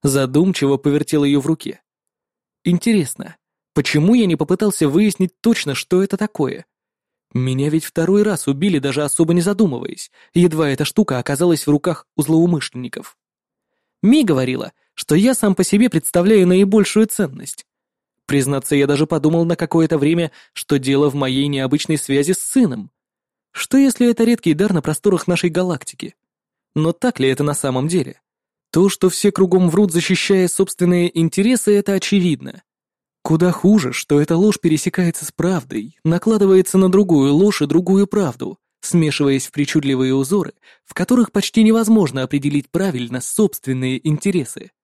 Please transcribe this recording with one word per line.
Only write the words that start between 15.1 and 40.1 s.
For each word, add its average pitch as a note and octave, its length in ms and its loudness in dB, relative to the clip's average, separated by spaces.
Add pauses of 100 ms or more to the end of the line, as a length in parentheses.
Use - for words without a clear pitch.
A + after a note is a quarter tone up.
я A3+ 180 4
сам G3+ 220 0
по F#3 80 0
себе A3+ 260 2
представляю F3+ 580 2
наибольшую G3+ 600 4
ценность. - 580 -8 (640)
Признаться, C#3 480 -2
я C#3 120 2
даже D3 200 2
подумал E3 380 0
на E3+ 100 -2
какое-то E3 420 0
время, D#3+ 340 0 (220)
что - 240 -4
дело C#3 320 0
в C3 60 -6
моей C3+ 320 -2
необычной C#3+ 500 -2
связи C#3+ 360 -2
с - 60 -4
сыном. B2+ 520 -2 (600)
Что - 260 -2
если B3+ 320 4
это A#3 160 0
редкий A3+ 280 2
дар F#3+ 200 0
на D#3+ 80 0
просторах - 460 0
нашей F3 220 -2
галактики? F3 680 -6 (600)
Но D#3+ 180 0
так - 260 -4
ли C3+ 100 2
это C3+ 140 -2
на D3 120 -2
самом C3 320 -4
деле? E3 340 -4 (500)
То, F#3 180 4
что F#3 200 0
все G3+ 220 0
кругом F#3 380 2
врут, F#3 220 2
защищая F#3 560 0
собственные F3+ 680 -2
интересы, G#3 580 0
это G3+ 180 0
очевидно. F3 680 -2 (600)
Куда E3 280 2
хуже, F3+ 420 2
что - 280 0
эта E3 160 0
ложь G3+ 220 2
пересекается E3+ 640 -2
с - 60 -12
правдой, C3+ 720 -6
накладывается F#3+ 760 4
на F#3+ 140 4
другую E3 420 4
ложь F#3+ 280 2
и D3 40 0
другую F#3 420 2
правду, - 500 -4 (240)
смешиваясь C#3+ 640 0
в - 40 -18
причудливые C3+ 600 -2